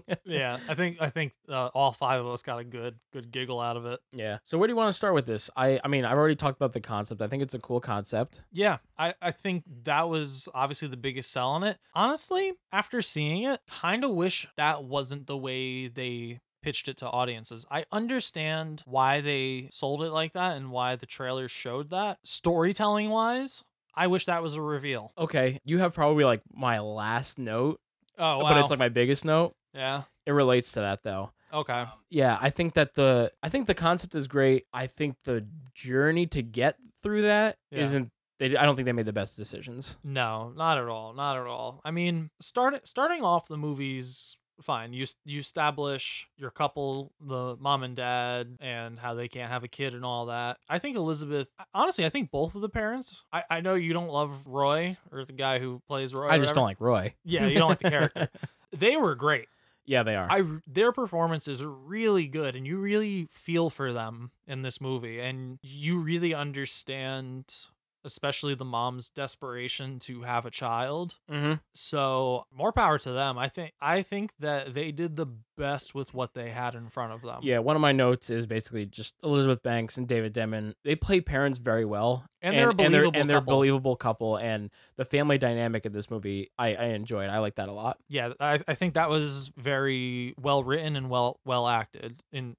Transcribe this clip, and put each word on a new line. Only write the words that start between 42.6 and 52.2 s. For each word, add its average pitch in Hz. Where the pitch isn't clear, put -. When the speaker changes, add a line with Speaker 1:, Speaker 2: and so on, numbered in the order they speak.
Speaker 2:
starting 320
off 175
the 156
movies, 135
fine. 120
You 127
s-, -
you 143
establish 143
your 135
couple, 139
the 127
mom 139
and 127
dad, 123
and 117
how 120
they 120
can't 120
have 123
a 123
kid 135
and 123
all 120
that. 120
I 160
think 269
Elizabeth, 147
honestly, 220
I -
think 240